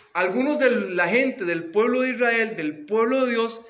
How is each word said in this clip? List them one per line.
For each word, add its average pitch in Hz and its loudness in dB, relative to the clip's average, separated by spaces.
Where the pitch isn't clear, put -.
algunos 226 0
de 254 4
la 190 0
gente 240 0
del 170 -4
pueblo 233 0
de 254 0
Israel, 226 0
del 151 -8
pueblo 247 2
de 240 0
Dios, 226 -2